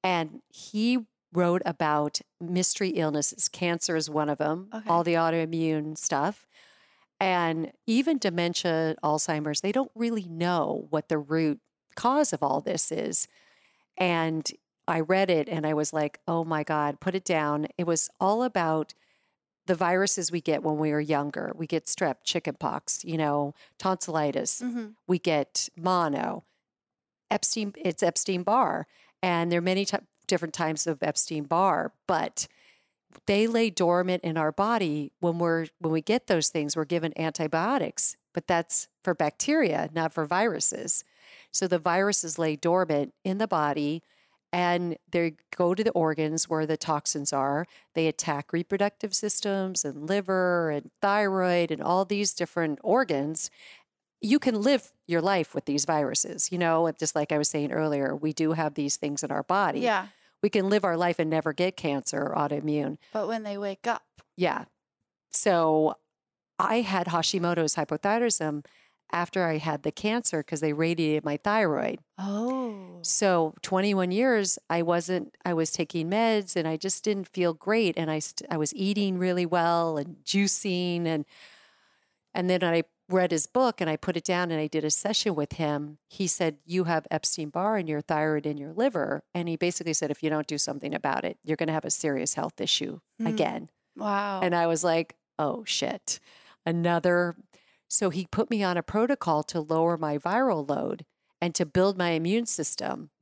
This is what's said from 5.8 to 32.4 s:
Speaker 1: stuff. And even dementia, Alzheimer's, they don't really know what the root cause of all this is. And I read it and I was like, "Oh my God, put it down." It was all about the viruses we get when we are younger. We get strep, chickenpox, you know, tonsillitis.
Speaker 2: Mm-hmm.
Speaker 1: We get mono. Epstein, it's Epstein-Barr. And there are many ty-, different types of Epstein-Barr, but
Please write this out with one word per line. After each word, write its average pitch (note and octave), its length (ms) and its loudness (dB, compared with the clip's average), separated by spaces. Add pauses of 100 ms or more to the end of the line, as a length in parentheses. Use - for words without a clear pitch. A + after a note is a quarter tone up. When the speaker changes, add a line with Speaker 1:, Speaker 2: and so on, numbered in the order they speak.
Speaker 1:
stuff. D#3 500 -2 (720)
And E3+ 540 0 (120)
even C4+ 320 2
dementia, E3+ 840 0
Alzheimer's, D3+ 580 0
they G3+ 120 -2
don't C4 220 -2
really A3+ 340 -2
know E3+ 640 0
what D3+ 180 -2
the D#3+ 80 2
root D3+ 420 0 (360)
cause C4+ 360 2
of E3+ 100 -2
all D3 200 2
this - 300 -2
is. - 360 -4 (720)
And E3 520 0 (380)
I E3 120 0
read F#3 300 2
it D#3+ 200 2
and D#3+ 160 -2
I D#3 80 2
was D3+ 200 0
like, D3+ 340 -2
"Oh E3 180 0
my D#3 180 0
God, D3 360 0
put F#3 160 -2
it F#3+ 100 -2
down." D3+ 420 0 (100)
It F3 100 -2
was E3 220 0 (100)
all G#3+ 240 2
about D#3+ 500 0 (720)
the F#3 100 2
viruses F#3 560 0
we E3+ 100 -2
get D3+ 200 0
when D#3 160 0
we D#3 140 0
are D3+ 80 2
younger. D3 560 -2
We D#3+ 120 -8
get D#3+ 200 -2
strep, D3 360 -2
chickenpox, - 800 -4
you E3 140 -4
know, D3 380 0 (240)
tonsillitis. D#3 840 -2
Speaker 2:
Mm-hmm. A#3+ 280 -6 (180)
Speaker 1:
We F3+ 100 2
get - 580 -2
mono. E3+ 680 0 (880)
Epstein, G#3 460 -2
it's - 260 0
Epstein-Barr. F3+ 840 2 (380)
And E3+ 280 2
there E3+ 60 4
are E3+ 40 2
many F#3+ 240 2
ty-, G3 160 -2 (260)
different E3+ 260 0
types D#3 320 -2
of D#3 160 -2
Epstein-Barr, D#3+ 920 2 (140)
but - 420 -2 (800)